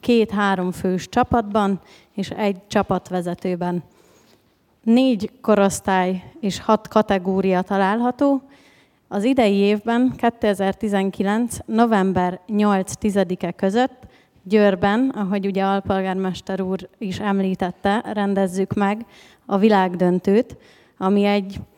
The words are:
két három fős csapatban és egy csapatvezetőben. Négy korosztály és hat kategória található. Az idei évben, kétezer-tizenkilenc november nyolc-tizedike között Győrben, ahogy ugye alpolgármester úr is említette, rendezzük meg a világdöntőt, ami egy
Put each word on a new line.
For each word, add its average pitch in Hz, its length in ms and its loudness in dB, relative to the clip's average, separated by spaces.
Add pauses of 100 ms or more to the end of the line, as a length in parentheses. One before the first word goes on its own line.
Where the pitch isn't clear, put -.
két 226 300 2
három 196 420 0
fős 185 360 -4
csapatban 208 720 0 (340)
és 196 160 -6
egy 202 260 -2 (100)
csapatvezetőben. 180 1160 -4 (1000)
Négy 226 480 2 (100)
korosztály 190 840 2 (180)
és 190 200 -4
hat 214 280 0
kategória 190 720 0
található. 240 800 0 (680)
Az 202 160 -4
idei 240 300 4
évben, 214 600 2
kétezer-tizenkilenc 202 1400 -2 (100)
november 190 800 0
nyolc-tizedike 196 1040 0
között 220 520 -2 (400)
Győrben, 202 680 2
ahogy 196 380 -4
ugye 190 180 -2
alpolgármester 190 960 -2
úr 185 280 -6 (100)
is 185 200 -8
említette, 196 920 -2
rendezzük 196 640 -2
meg 208 320 -2 (400)
a 196 120 0
világdöntőt, 185 1000 2 (420)
ami 202 260 2
egy 202 320 0 (220)